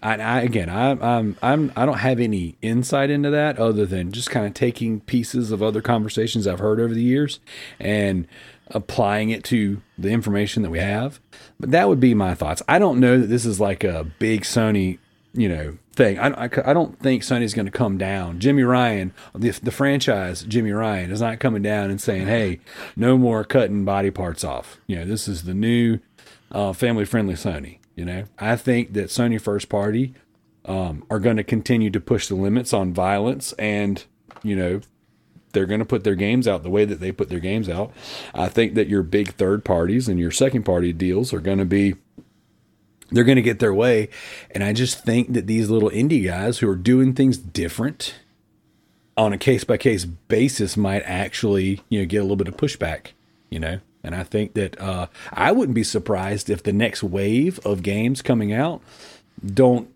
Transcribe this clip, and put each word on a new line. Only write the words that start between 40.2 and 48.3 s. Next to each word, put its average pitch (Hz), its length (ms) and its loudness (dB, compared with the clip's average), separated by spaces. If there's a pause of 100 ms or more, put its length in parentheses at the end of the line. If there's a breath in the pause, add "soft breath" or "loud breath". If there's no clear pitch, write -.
second 127 340 2
party 87 280 2
deals 92 400 -2
are 101 80 -4
gonna 98 240 0
be 98 300 2 (1160)
they're 117 140 6
gonna 127 180 6
get 113 160 2
their 104 160 2
way. 110 340 4 (420 loud breath)
And 98 140 -4
I 104 80 2
just 123 320 -2
think 120 280 0
that 127 140 0
these 110 240 0
little 107 200 4
indie 127 340 2
guys 95 340 -2
who 117 100 2
are 98 80 2
doing 127 380 4
things 131 240 4
different 104 760 -6 (1040)